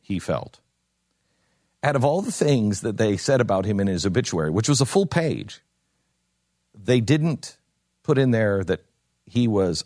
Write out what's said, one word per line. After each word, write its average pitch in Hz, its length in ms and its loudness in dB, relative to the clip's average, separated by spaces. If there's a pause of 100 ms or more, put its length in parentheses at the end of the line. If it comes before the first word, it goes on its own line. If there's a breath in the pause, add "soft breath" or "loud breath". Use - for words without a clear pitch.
he 98 180 -6
felt. - 420 -6 (1200)
Out 143 140 0
of 123 80 2
all 160 180 2
the 233 100 -6
things 113 480 2
that 104 160 -4
they 107 200 2
said 135 240 0
about 98 260 0
him 104 120 0
in 98 100 0
his 90 180 -2
obituary, 85 440 0
which 101 180 0
was 139 120 2
a 139 60 4
full 196 200 2
page, 117 540 -4 (1120)
they 117 280 0
didn't 151 580 -2 (440)
put 139 140 0
in 135 140 2
there 104 340 0
that 87 200 -4 (420)
he 120 220 0
was 95 380 0